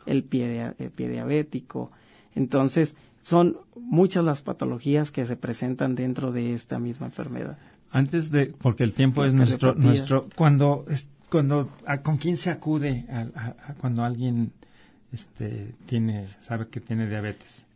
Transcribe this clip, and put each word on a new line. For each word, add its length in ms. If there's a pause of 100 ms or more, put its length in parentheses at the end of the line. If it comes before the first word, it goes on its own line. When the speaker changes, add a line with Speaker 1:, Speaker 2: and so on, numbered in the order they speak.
Speaker 1:
el 180
pie 240
dia-, 300
el 120
pie 180
diabético. 840 (440)
Entonces, 600 (280)
son 360 (180)
muchas 480
las 180
patologías 680
que 140
se 100
presentan 580
dentro 380
de 220
esta 260
misma 260
enfermedad. 520 (340)
Speaker 2:
Antes 380
de, 160
porque 360
el 120
tiempo 280
Speaker 1:
Las 100
Speaker 2:
es 40
nuestro, 380
Speaker 1:
cardiopatías. 360
Speaker 2:
nuestro, 240
cuando 540
es, 200 (220)
cuando, 400 (160)
a, 120
¿con 180
quién 200
se 140
acude 580
a, 120 (180)
a, 320
a 40
cuando 280
alguien, 480 (640)
este, 600 (120)
tiene, 400 (140)
sabe 280
que 120
tiene 280
diabetes? 560 (120)